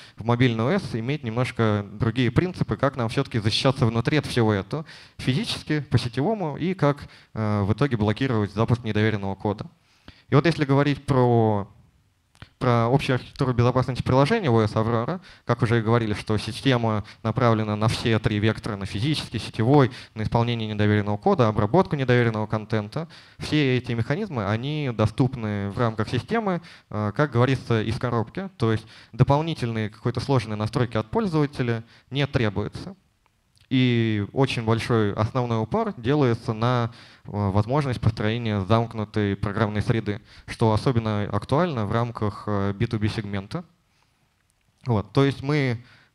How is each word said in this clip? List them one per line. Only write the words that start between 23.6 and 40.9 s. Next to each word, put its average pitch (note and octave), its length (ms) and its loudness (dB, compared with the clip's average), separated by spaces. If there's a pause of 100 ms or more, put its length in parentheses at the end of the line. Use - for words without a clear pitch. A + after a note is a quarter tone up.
эти A#2+ 140 -4
механизмы, C3+ 540 -2
они C3+ 460 -2
доступны G#2+ 800 -2
в F#2 80 -8
рамках A2 300 -2
системы, F#3+ 520 -2 (300)
э, G#2+ 240 -2
как D3 180 0
говорится, A#2+ 500 2
из G#2+ 160 -4
коробки. A#2+ 580 -4
То A2+ 160 0
есть G#2+ 140 -4 (260)
дополнительные B2+ 800 0
какой-то A#2+ 300 -4
сложной A2 360 0
настройки A#2+ 400 -2
от A2 140 -2
пользователя C#3+ 720 -2 (280)
не C#3 160 -2
требуется. G#2+ 680 -4 (760)
И A#2 600 2
очень B2+ 320 0
большой A2 480 2
основной A#2 500 0
упор G#3+ 340 -2
делается B2 560 0
на, A#2 380 0 (340)
э, - 60 -16
возможность G#2 680 0
построения A2 640 0
замкнутой G#2+ 720 0
программной G#2 440 -2
среды, G#2 400 -2 (260)
что A2+ 260 2
особенно A2 580 0